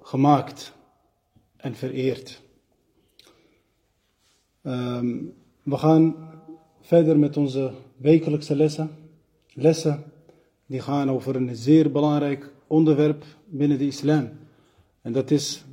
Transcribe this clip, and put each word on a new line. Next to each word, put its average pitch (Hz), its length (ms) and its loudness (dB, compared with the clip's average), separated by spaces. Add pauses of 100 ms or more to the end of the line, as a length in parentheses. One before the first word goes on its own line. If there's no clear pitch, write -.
gemaakt - 720 0 (840)
en 120 180 -10
vereerd. 131 640 -6 (2250)
Ehm, 123 560 -6 (460)
we 139 140 -4
gaan 160 380 4 (640)
verder 160 380 4
met 143 180 0
onze 135 340 -2 (260)
wekelijkse 151 580 2
lessen. 156 340 0 (640)
Lessen 151 500 0 (600)
die 131 160 -10
gaan 139 300 -2
over 131 240 -4
een 127 200 -4
zeer 147 360 4
belangrijk 147 600 -2 (160)
onderwerp 151 560 2 (220)
binnen 147 320 0
de 139 100 -2
islam. 139 420 -2 (720)
En 117 100 -10
dat 131 200 -2
is - 420 -2